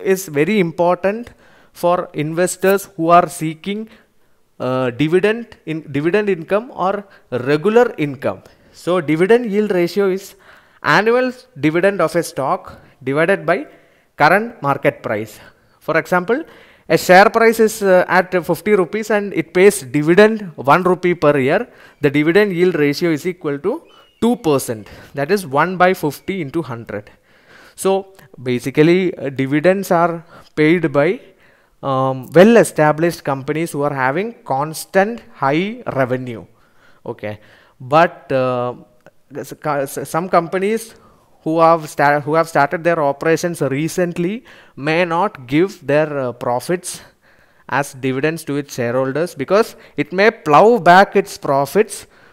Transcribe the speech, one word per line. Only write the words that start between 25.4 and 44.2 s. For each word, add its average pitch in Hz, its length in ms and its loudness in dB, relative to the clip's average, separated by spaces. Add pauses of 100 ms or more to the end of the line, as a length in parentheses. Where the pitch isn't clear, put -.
one 151 300 -2
by 180 160 4
fifty 185 480 -6
into 160 220 -6
hundred. 117 480 -12 (640)
So 190 400 -4 (280)
basically, 151 760 2
uh, 135 100 -8
dividends 147 600 0
are 170 340 0 (320)
paid 160 340 2
by, 156 300 0 (600)
um, 135 500 -4
well-established 165 880 4
companies 147 500 -4
who 143 100 -4
are 143 100 -2
having 143 400 -2 (120)
constant 175 760 -2 (140)
high 185 480 -2 (120)
revenue. 127 520 -4 (580)
Okay, 107 340 -12 (400)
but, 151 540 0
uh, 123 440 -2 (600)
s-, - 240 -12
co-, 143 200 -4
s-, 139 280 -8
some 175 220 -4
companies 190 640 -2 (500)
who 160 160 0
have 165 280 4
sta-, 147 320 0
who 143 140 -4
have 160 140 0
started 160 340 0
their 165 180 0
operations 160 600 -2
recently 170 840 -4 (300)